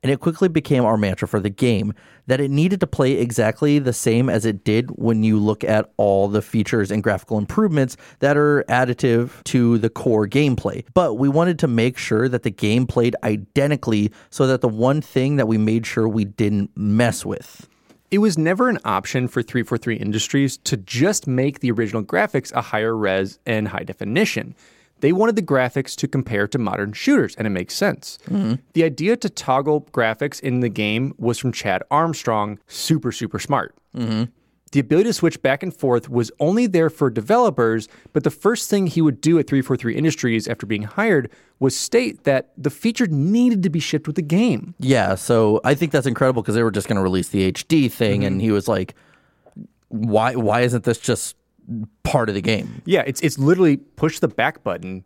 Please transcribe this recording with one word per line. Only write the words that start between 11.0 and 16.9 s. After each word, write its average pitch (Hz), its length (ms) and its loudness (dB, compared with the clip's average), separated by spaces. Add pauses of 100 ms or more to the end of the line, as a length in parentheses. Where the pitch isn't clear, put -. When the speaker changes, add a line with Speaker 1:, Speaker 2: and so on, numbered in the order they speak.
Speaker 1:
we 135 140 2
wanted 165 300 2
to 160 80 2
make 120 300 0
sure 113 320 0
that 120 140 -2
the 113 80 -2
game 110 340 0
played 120 380 0
identically 107 880 0 (180)
so - 160 0
that 131 160 2
the 127 80 2
one 127 320 2
thing 135 360 0
that 117 100 2
we 113 100 2
made 110 300 0
sure 113 200 0
we 107 180 0
didn't 101 500 -2
mess 107 500 0